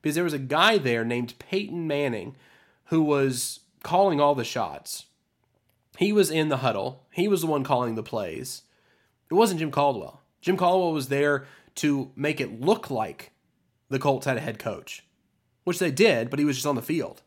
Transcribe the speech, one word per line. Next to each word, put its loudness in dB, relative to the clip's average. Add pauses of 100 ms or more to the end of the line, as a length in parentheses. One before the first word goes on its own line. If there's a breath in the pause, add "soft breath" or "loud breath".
Because -2
there 0
was -2
a -4
guy 4
there 2
named -2
Peyton -6
Manning -2 (500 soft breath)
who 2
was 0 (220)
calling 2
all 4
the -4
shots. -6 (920)
He 2
was 4
in 2
the 2
huddle. -2
He 0
was 2
the -2
one 0
calling 0
the -6
plays. -8 (680)
It -2
wasn't 4
Jim -2
Caldwell. -2 (200)
Jim 2
Caldwell 2
was -4
there 0 (300 loud breath)
to 0
make -2
it -8
look 0
like -6 (580)
the -2
Colts 0
had 0
a -4
head -8
coach, -10 (600)
which -2
they 0
did, 4
but -4
he 2
was 2
just -6
on 0
the -4
field. -6